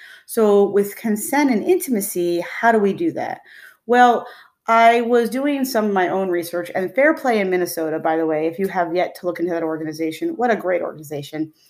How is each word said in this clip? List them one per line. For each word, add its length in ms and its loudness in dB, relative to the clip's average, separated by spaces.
So 420 4
with 280 0
consent 540 0
and 140 0
intimacy, 760 0
how 320 0
do 60 4
we 140 2
do 200 -2
that? 280 -8
Well, 400 4
I 360 6
was 280 2
doing 340 -2
some 220 0
of 60 0
my 160 2
own 200 -2
research, 460 -4
and 200 -4
Fair 200 4
Play 260 0
in 80 -2
Minnesota, 500 -2
by 200 0
the 80 0
way, 200 0
if 120 -4
you 100 -2
have 260 -4
yet 200 -2
to 120 -14
look 140 -4
into 120 -2
that 100 -2
organization, 720 -6
what 140 0
a 60 2
great 260 -2
organization. 720 -8